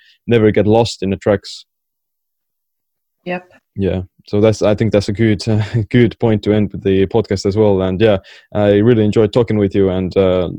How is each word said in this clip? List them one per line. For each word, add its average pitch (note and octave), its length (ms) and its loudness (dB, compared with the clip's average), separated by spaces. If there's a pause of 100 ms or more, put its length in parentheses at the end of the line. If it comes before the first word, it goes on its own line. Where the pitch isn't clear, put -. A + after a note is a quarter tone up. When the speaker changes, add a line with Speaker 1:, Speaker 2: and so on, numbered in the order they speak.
(260)
Speaker 1:
never A2 240 2
get G#2 160 0
lost A2+ 380 0
in G2 80 -4
the F#2+ 60 -4
tracks. - 480 -4 (1600)
Speaker 2:
Yep. F3+ 260 -10 (240)
Speaker 1:
Yeah. F#2 260 -2 (260)
So G#2 140 -2
that's, G#2+ 200 2
I G#2 140 2
think G#2+ 160 -2
that's G2+ 180 0
a G#2+ 40 -4
good, G#2+ 340 -2
<laughs> - 0 -
uh, G#2+ 160 0 (260)
good A#2+ 300 2
point A2 240 0
to G#2 100 0
end G#2 200 0
the G2 340 0
podcast G#2 380 -2
as G2 120 -2
well. G#2 240 2
And F#2 200 -2
yeah, G#2+ 160 2 (360)
I G#2 240 2
really A2 280 2
enjoyed G#2+ 280 0
talking A2+ 240 0
with G2+ 180 0
you, G2 140 2
and, F#2 280 -4
uh, F#2 420 0